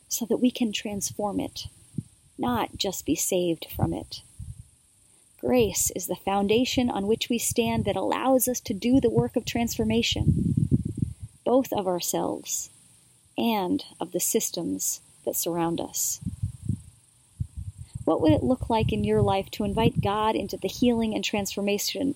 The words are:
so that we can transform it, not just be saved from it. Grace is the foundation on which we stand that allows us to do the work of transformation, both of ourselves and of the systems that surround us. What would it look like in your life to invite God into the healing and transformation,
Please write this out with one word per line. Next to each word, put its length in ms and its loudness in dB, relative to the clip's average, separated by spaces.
so 180 -4
that 120 2
we 120 4
can 220 0
transform 680 -4
it, 300 -6
not 400 0
just 300 -4
be 80 2
saved 600 0
from 200 0
it. 280 -10
Grace 540 2
is 120 -6
the 100 -4
foundation 760 2
on 160 -2
which 220 0
we 100 0
stand 460 0
that 120 0
allows 520 2
us 120 -2
to 140 -4
do 260 4
the 80 4
work 280 2
of 80 0
transformation, 1200 0
both 280 4
of 140 -2
ourselves 840 -2
and 460 0
of 100 -6
the 100 -2
systems 800 -2
that 120 -2
surround 440 -2
us. 400 -4
What 160 2
would 120 6
it 100 4
look 260 0
like 240 2
in 120 0
your 180 2
life 300 2
to 120 -2
invite 360 2
God 340 0
into 220 -4
the 100 -4
healing 480 2
and 80 -2
transformation, 920 -2